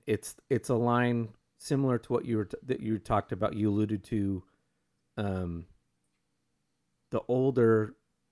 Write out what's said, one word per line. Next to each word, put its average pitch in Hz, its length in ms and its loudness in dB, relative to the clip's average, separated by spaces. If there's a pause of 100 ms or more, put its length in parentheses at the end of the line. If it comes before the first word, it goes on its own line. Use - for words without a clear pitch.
it's, - 280 -2 (140)
it's 123 200 -2
a 127 60 2
line 120 540 0 (280)
similar 135 400 0
to - 160 -6
what 117 120 0
you 117 120 0
were 104 80 -2
t-, - 200 -10
that 127 140 -4
you 110 180 -2
talked 101 340 -2
about. 104 240 -2
You 107 140 0
alluded 104 360 0
to, 98 380 -2 (720)
um, 92 480 -4 (1500)
the - 160 -2
older 120 680 4 (360)